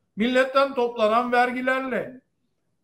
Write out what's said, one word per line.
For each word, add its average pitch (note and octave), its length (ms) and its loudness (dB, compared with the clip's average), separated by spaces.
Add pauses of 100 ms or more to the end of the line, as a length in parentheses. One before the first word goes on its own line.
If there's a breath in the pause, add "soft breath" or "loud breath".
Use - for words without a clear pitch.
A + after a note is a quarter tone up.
(160)
Milletten C4 580 0
toplanan A#3+ 580 0
vergilerle. B3 880 -2 (640)